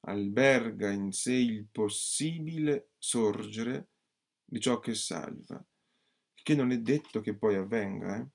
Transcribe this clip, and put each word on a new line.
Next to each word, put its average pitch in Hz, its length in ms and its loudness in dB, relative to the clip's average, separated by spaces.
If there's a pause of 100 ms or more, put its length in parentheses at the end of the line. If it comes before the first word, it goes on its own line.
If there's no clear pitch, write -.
alberga 104 840 2
in 98 220 -2
sé 123 220 0
il 113 360 2
possibile 151 1300 -2
sorgere 110 920 -2 (560)
di 117 140 -6
ciò 120 180 2
che 117 160 -4
salva, - 640 -6
il - 840 -20
che 156 120 4
non 127 180 4
è 123 60 2
detto 113 420 0
che 107 160 -4
poi 104 200 4
avvenga, 98 600 -2
eh. 127 180 -6